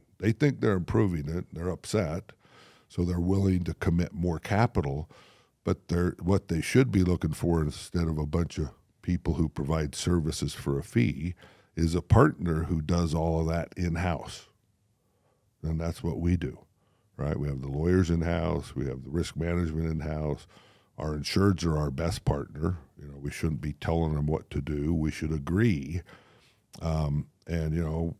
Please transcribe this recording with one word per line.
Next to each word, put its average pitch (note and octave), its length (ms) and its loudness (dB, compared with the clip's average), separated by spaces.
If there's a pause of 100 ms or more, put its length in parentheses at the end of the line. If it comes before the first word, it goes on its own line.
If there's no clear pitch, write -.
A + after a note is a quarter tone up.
(180)
They G#2+ 140 2
think C#3 280 0
they're A2+ 120 2
improving F2+ 560 0
it, E2+ 240 -4
they're E2+ 160 -6
upset, F2 640 -4 (560)
so - 160 -2
they're F2 160 -2
willing F#2+ 440 2
to D#2+ 100 -4
commit E2+ 400 0
more E2+ 240 0
capital, F2 720 0 (540)
but - 240 -2
they're, F2 320 0
what F#2 280 2
they E2 120 0
should B2+ 320 4
be G2 100 4
looking F2 300 2
for E2+ 280 2
instead D#2+ 460 -2
of D#2+ 100 -2
a D2+ 80 -2
bunch D#2 320 -2
of D2+ 140 -2 (320)
people D#2+ 320 0
who D#2 140 2
provide D2+ 460 -2
services D#2+ 600 0
for C#2 240 -2
a C#2 60 -6
fee D#2 500 0 (400)
is E2 200 2
a F2 60 2
partner F2 640 6
who D#2+ 160 0
does E2 320 2
all E2 280 0
of D#2+ 80 0
that E2 280 -2
in-house. F2 680 -2 (1160)
And D#2+ 180 -4
that's E2 220 -6
what E2+ 180 -4
we F2 160 2
do, C#2+ 220 -4 (580)
right? D2 220 -4
We D2 100 -2
have C#2 120 -4
the C2+ 80 -8
lawyers E2 400 4
in-house, E2 640 0
we C2+ 120 -4
have C2 160 -8
the C#2 80 -12
risk D#2+ 260 -4
management E2 540 -2
in-house. D2+ 560 -4 (500)
Our D2+ 220 -6
insureds F2+ 480 4
are D#2+ 100 2
our D2+ 140 0
best D#2+ 340 -2
partner. D#2 540 -2 (180)
You C#2+ 120 -16
know, C#2+ 100 -16
we C#2+ 140 -8
shouldn't D#2+ 280 -2
be D2+ 140 -4
telling E2 400 0
them D2 120 -2
what D#2 240 -2
to C#2+ 120 -4
do. D2+ 320 -2
We D#2 160 0
should D#2 220 -4
agree. D#2+ 720 0 (800)
Um, D#2 460 0 (220)
and, D#2+ 260 -2
you E2+ 80 0
know, D#2+ 380 -4